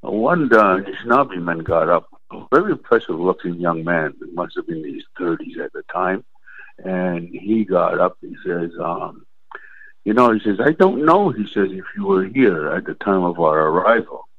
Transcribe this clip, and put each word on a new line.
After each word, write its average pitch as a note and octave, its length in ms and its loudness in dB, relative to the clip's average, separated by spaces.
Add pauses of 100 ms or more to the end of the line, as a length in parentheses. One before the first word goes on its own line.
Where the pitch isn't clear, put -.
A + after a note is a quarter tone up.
one, C3 520 2
uh, G2+ 260 8
Anishinaabe G2 640 -2
man E2+ 180 -4
got D#2+ 280 0
up, E2+ 180 2 (240)
a - 220 -16
very F#3 200 2
impressive A2+ 460 -2
looking F2+ 360 -2
young E2+ 300 -4
man, D#2+ 340 -2
he - 140 -16
must E2+ 240 -6
have F2 100 -8
been D#2+ 180 -8
in C#2 100 -12
his - 100 -14 (140)
thirties E2+ 400 -6
at C#2+ 140 -10
the D2 100 -14 (100)
time, F#2 320 -2 (600)
and F2+ 440 -4
he G#2+ 360 -4
got F2 340 0
up, F2+ 220 0
he - 160 -16 (100)
says, E2+ 240 -4 (100)
um, E2+ 460 -8 (800)
you G#2 80 0
know, B2 200 6
he G#2+ 80 2
says, G#2 200 -2
"I C3+ 120 4
don't D#3+ 320 2
know," F3+ 260 4
he G#2+ 160 -4
says, G2 260 -2
"if F#2 120 -12 (120)
you G2+ 80 -6
were F#2+ 200 2
here F#2+ 440 2
at E2+ 160 -4
the - 100 -8
time G2 280 0
of E2+ 180 -2
our D#2 280 4
arrival." F#2 600 0 (100)